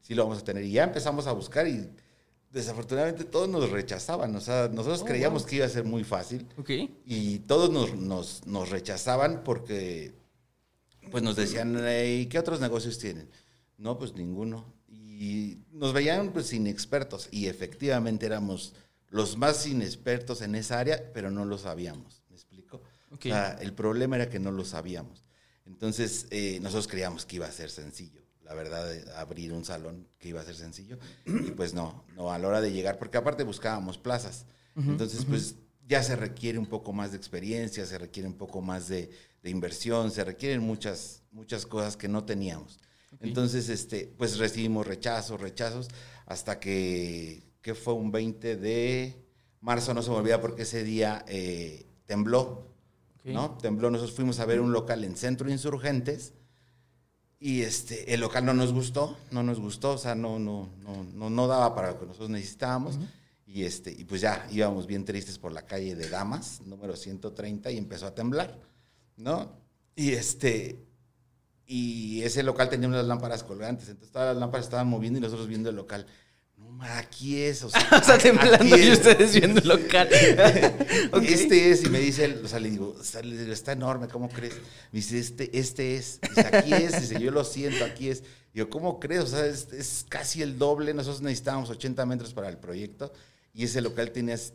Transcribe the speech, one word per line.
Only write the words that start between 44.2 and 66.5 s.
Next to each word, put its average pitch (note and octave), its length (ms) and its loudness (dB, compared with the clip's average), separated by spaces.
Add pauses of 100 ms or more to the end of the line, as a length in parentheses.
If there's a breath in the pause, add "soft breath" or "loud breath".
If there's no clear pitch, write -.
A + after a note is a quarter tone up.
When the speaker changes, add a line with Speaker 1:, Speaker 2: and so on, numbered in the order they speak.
Speaker 1:
recibimos A2 480 -2
rechazos, G#2 540 -6
rechazos, A#2 480 -8 (380 soft breath)
hasta G2 320 -8
que, F2 840 -4 (200)
que A2+ 140 -8
fue A#2+ 180 -4
un G#2+ 160 -4
veinte A2 460 -4
de A#2+ 580 -2 (460)
marzo, A#2+ 340 -2
no A#2 80 -4
se A#2+ 80 -4
me A#2 60 0
olvida A2 240 2
porque A2+ 220 -6
ese A2+ 200 -6
día, G#2+ 460 -2
eh, F2 580 -8 (200)
tembló, A2+ 640 0 (560)
Speaker 2:
Ok. - 20 -12
Speaker 1:
¿no? C3+ 320 -4
Tembló, A2 300 0
nosotros A#2+ 280 -2
fuimos B2+ 240 0
a A2+ 60 0
ver A#2 140 2
un A#2+ 120 2
local A2+ 320 -2
en F#2 120 -6
Centro B2+ 320 -4
Insurgentes C#3 840 -4 (1040)
y, C3 240 -2
este, A2+ 520 -4
el A#2 60 0
local B2+ 240 0
no C3 100 4
nos B2+ 180 4
gustó, B2+ 440 -2 (160)
no B2 100 -2
nos A#2+ 160 0
gustó, G#2+ 340 -4
o C3+ 60 -4
sea, A#2+ 160 -4
no, A2+ 240 -4
no, G#2 400 -6
no, G2 260 -12
no, G2 240 -10
no A#2+ 200 0
daba B2 260 4
para F#2 180 -2
lo - 80 -10
que F#2 60 -12
nosotros G#2 240 -12
necesitábamos. B2+ 680 -6
Speaker 2:
Ujú. E3 100 -6 (400 soft breath)
Speaker 1:
Y, G2 180 -6
este, F2 280 -8
y - 120 -14
pues F#2 160 -6
ya G#2 300 0
íbamos G2+ 360 0
bien G2 180 -6
tristes G2 340 -10
por E2+ 140 -12
la D#2 100 -12
calle F#2+ 340 -8
de D#2+ 120 -10
Damas, G2+ 560 -8